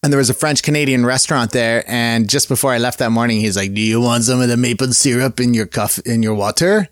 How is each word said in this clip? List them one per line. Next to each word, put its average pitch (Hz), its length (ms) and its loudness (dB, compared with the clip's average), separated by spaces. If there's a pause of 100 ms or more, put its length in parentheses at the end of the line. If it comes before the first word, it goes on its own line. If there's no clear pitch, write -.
And 147 80 2
there 143 60 4
was 131 140 2
a - 20 0
French-Canadian 147 720 0
restaurant 127 460 0
there. 117 340 0
And 117 420 0
just 107 200 0
before 135 260 0
I 117 60 0
left 120 200 -2
that 120 120 0
morning, 117 280 0
he's 104 160 -2
like, 98 200 -4
Do 107 60 -2
you 110 200 2
want 120 220 2
some 127 180 2
of 123 80 2
the 120 80 0
maple 123 360 0
syrup 123 460 0
in 123 140 2
your 110 140 0
coff-, - 320 -4
in 113 240 -2
your 110 100 0
water? 165 580 0